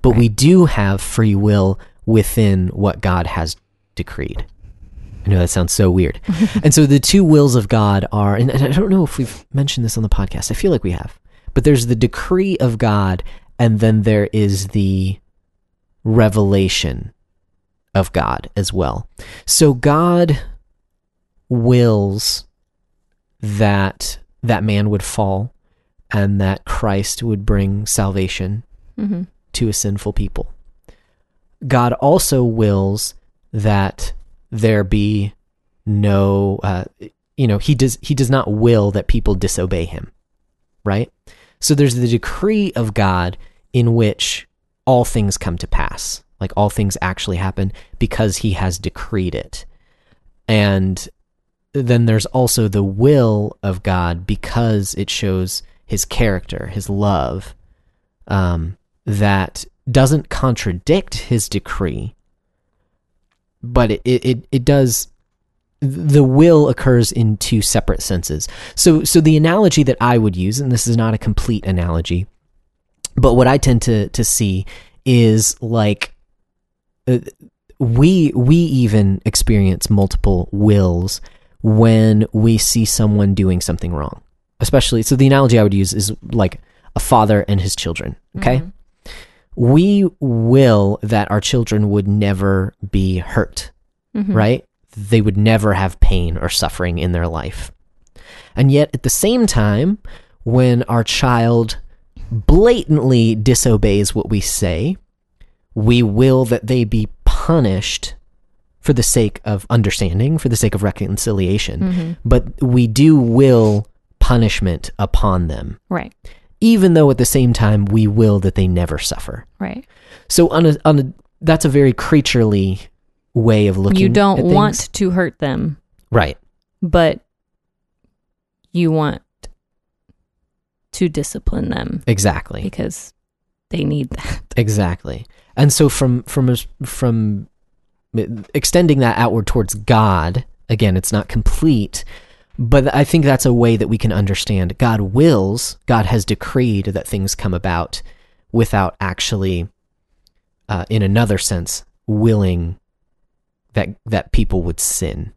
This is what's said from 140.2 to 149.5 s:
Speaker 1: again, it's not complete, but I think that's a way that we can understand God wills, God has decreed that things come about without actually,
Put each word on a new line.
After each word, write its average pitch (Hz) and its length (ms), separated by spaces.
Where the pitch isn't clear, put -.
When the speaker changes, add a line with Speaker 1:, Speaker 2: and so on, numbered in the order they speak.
Speaker 1:
again, 104 280
it's - 160
not 104 160
complete, - 760
but 131 340
I 143 120
think 156 200
that's 139 220
a 127 60
way 117 240
that 104 100
we 110 120
can 113 140
understand 95 640
God 113 220
wills, 107 880
God 113 200
has 113 180
decreed 110 640
that 95 200
things 98 300
come 95 180
about 87 480
without 107 500
actually, 95 680